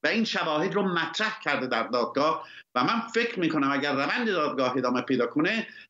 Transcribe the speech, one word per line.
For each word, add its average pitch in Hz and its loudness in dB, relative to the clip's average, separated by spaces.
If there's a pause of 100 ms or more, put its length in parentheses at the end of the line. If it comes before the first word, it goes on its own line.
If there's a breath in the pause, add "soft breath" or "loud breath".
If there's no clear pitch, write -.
و 147 2
این 214 2
شواهد 165 0
رو 202 2
مطرح 170 -2
کرده 135 -2
در 117 0
دادگاه 127 0 (280 loud breath)
و 123 2
من 220 2
فکر 226 -2
می‌کنم 151 2
اگر 143 0
روند 196 0
دادگاه 135 0
ادامه 123 0
پیدا 120 2
کنه، 202 0 (220 loud breath)